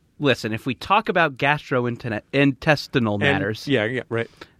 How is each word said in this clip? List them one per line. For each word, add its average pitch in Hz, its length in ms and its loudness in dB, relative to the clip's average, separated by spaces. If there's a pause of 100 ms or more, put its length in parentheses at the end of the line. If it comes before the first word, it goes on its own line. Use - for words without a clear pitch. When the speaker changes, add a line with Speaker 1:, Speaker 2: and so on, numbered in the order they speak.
(200)
Speaker 1:
listen, 120 340 0
if 110 140 -6
we 123 80 -2
talk 208 340 0
about 165 280 2
gastrointestinal 131 1800 0
Speaker 2:
And 104 40 -2
Speaker 1:
matters, 107 480 0
Speaker 2:
yeah, 123 180 0
yeah, 123 240 -4
right. 117 200 -4 (300)